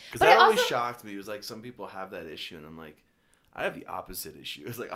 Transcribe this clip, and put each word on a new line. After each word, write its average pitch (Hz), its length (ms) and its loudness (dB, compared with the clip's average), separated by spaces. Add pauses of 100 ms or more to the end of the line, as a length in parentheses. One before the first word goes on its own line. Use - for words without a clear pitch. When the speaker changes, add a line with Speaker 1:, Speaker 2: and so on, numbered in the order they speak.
(120)
Speaker 1:
'Cause - 80 -4
Speaker 2:
But 381 80 6
Speaker 1:
that - 100 10
Speaker 2:
it - 20 10
Speaker 1:
always 415 200 8
Speaker 2:
also - 100 2
Speaker 1:
shocks 120 340 -2
me. 107 100 -12
It 98 40 -8
was 98 100 -10
like, 107 160 -8
some 110 180 -10
people 107 260 -12
have 95 240 -12
that 87 160 -8
issue, 80 300 -12
and 76 80 -16
I'm 80 120 -16
like, 78 200 -16 (560)
I - 100 -8
have 190 100 -4
the - 140 -16
opposite 87 520 -10
issue. - 240 -12
<laughs> 82 40 -12
It's 120 100 -10
like, 117 180 -10